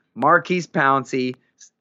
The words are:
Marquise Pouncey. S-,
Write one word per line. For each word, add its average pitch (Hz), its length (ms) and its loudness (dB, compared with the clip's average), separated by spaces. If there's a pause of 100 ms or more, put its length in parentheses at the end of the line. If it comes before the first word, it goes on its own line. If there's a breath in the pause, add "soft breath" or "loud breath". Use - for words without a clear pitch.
(160 soft breath)
Marquise 170 520 2
Pouncey. 131 680 -2 (220)
S-, - 240 -20